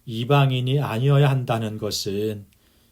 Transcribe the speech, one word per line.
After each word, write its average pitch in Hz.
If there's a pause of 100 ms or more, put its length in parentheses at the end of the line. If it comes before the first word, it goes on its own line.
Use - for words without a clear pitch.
이방인이 127
아니어야 139
한다는 113
것은 104 (460)